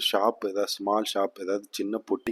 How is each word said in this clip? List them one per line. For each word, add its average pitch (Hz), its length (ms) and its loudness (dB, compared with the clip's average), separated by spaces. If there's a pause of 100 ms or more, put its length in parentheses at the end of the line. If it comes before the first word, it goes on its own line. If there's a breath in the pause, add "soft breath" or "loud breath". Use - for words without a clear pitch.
ஷாப், 107 340 2 (100)
ஏதாவது 98 240 0
ஸ்மால் 104 380 2
ஷாப், 98 220 0 (100)
ஏதாவது 101 200 -2 (140)
சின்ன 104 300 -2
பொட்டி 98 220 -2